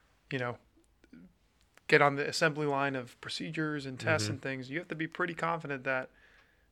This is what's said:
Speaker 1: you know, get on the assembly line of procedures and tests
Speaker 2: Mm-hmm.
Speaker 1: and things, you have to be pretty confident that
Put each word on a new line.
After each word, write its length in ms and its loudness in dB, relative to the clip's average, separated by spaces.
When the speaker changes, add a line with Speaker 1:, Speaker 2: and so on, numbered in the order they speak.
Speaker 1:
you 80 -2
know, 180 -4
get 140 8
on 140 8
the 120 -2
assembly 380 0
line 300 2
of 260 -8
procedures 640 -4
and 140 -8
tests 280 2
Speaker 2:
Mm-hmm. 60 -2
Speaker 1:
and 80 -6
things, 280 -6
you 100 -6
have 80 -8
to 80 -8
be 120 -4
pretty 260 -2
confident 500 -2
that 260 -2